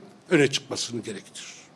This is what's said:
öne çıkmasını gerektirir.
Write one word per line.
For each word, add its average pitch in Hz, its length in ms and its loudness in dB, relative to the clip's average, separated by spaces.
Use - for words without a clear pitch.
öne 147 200 6
çıkmasını 117 520 -4
gerektirir. - 580 -12